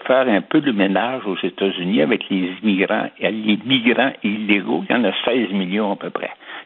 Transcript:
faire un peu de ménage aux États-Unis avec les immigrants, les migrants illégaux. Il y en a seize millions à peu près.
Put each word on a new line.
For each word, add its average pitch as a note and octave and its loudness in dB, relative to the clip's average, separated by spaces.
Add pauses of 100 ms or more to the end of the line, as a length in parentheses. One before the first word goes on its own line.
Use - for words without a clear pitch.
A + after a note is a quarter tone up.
faire C3 4
un G2+ 2
peu - 0
de C#3+ 0
ménage G2+ 0
aux F#2+ -2
États-Unis F#2+ 0
avec C3 0
les F#2 0 (100)
immigrants, G#2 2 (100)
les G#2+ 0
migrants A#2+ 2 (100)
illégaux. G2+ 0
Il - 2
y - 4
en B2 2
a F#2+ 2 (120)
seize A#2 0
millions G2 -2
à G2 -2
peu E2+ -10
près. - -6 (360)